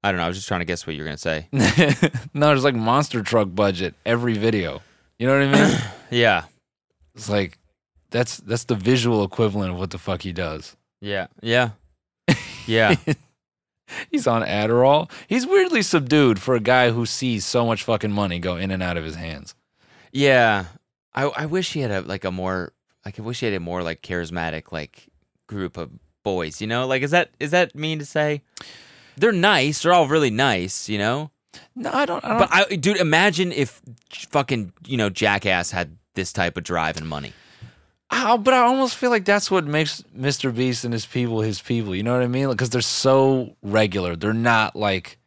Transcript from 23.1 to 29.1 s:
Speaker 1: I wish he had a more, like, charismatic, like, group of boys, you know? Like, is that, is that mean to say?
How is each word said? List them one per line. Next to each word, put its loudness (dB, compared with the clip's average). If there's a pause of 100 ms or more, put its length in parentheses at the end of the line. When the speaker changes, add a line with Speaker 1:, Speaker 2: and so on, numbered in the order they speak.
Speaker 1:
I -12
wish -10
he -4
had 0
a -4
more, -6
like, -6
charismatic, -6
like, -12 (400)
group -8
of -12 (320)
boys, -4
you -6
know? -2
Like, 0
is -4
that, 2 (100)
is -4
that 0
mean -6
to -10
say? -2 (720)